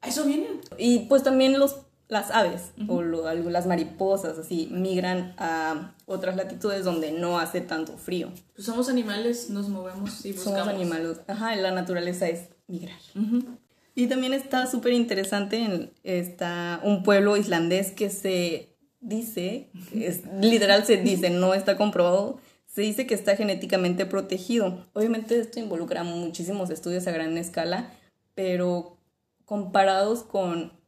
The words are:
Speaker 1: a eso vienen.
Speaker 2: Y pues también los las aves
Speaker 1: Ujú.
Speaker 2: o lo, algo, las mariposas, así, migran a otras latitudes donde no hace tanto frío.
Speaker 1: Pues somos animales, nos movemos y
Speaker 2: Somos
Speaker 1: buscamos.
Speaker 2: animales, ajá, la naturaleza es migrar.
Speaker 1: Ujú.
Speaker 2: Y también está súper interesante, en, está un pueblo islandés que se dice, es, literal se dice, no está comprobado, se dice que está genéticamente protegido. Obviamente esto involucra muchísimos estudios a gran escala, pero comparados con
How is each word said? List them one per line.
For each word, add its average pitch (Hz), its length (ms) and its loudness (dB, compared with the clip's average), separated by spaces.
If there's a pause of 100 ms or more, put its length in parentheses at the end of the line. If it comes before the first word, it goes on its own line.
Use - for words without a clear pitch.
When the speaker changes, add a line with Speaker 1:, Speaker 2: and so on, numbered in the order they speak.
Speaker 1:
a - 80 -8
eso 285 160 -2
vienen. 311 360 0 (180)
Speaker 2:
Y 240 220 6
pues 269 220 6
también 262 360 6
los 277 180 4 (360)
las 208 180 0
aves 180 400 2 (100)
Speaker 1:
Ujú. 208 140 -2
Speaker 2:
o 175 80 2
lo, 165 240 -2
algo, 170 240 -2
las 175 160 2
mariposas, 180 720 0
así, 160 320 -4
migran 180 680 -2
a 160 560 -4 (120)
otras 185 300 -4
latitudes 190 480 -4
donde 165 280 0
no 175 280 0
hace 165 200 -4
tanto 160 360 -6
frío. - 340 -6 (240)
Speaker 1:
Pues 202 120 -12
somos 240 220 -2
animales, 233 640 -2
nos 202 180 -4
movemos 190 560 -8
y 202 100 -6
Speaker 2:
Somos 185 120 -8
Speaker 1:
buscamos. 202 280 0
Speaker 2:
animales, 165 520 -2
ajá, 220 300 -4
la 190 160 0
naturaleza 180 560 -2
es 175 200 -4 (200)
migrar. 180 300 -10 (180)
Speaker 1:
Ujú. 226 280 0 (500)
Speaker 2:
Y 247 120 2
también 254 260 0
está 262 340 0
súper 247 260 2
interesante, 202 680 0
en, 208 320 -2 (140)
está 175 800 -4
un 202 180 4
pueblo 202 340 6
islandés 185 560 2
que 208 180 -4
se 175 580 -2 (320)
dice, 220 680 -6 (260)
es, 208 260 -2 (200)
literal 208 440 6
se 220 140 8
dice, 180 320 4
no 180 240 4
está 196 220 2
comprobado, 196 640 2 (280)
se - 160 -6
dice 214 240 0
que 240 80 0
está 202 220 2
genéticamente 185 680 0
protegido. 190 880 -2
Obviamente 220 440 0
esto 226 220 -4
involucra 175 440 -4
muchísimos 175 680 -4
estudios 175 360 -4
a 190 40 -2
gran 160 260 -2
escala, 175 540 -4 (440)
pero 180 640 -2 (480)
comparados 196 760 2
con 175 500 -2 (160)